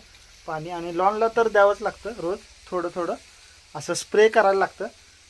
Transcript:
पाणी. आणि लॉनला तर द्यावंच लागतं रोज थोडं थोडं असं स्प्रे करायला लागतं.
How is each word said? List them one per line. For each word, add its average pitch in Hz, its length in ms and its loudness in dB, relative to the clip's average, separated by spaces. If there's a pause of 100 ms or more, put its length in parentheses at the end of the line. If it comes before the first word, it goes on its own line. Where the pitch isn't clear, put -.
(460)
पाणी. 156 240 -10
आणि 170 280 -8
लॉनला 214 300 2
तर 226 200 0
द्यावंच 202 320 4
लागतं 196 380 -8
रोज 180 200 -4 (320)
थोडं 175 240 -4
थोडं 180 200 -6 (600)
असं 151 200 -8
स्प्रे 214 340 4
करायला 196 300 4
लागतं. 190 280 -4 (440)